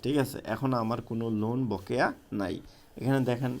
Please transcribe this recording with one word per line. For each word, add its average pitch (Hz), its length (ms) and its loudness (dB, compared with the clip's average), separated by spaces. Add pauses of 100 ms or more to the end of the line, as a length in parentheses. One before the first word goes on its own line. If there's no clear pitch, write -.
ঠিক 143 140 2
আছে? - 280 0
এখন 131 280 0
আমার 117 280 0
কোনো 113 280 -2
লোন 113 380 0
বকেয়া 117 460 0 (200)
নাই। 101 260 -2 (380)
এখানে 131 280 2
দেখেন, 123 360 0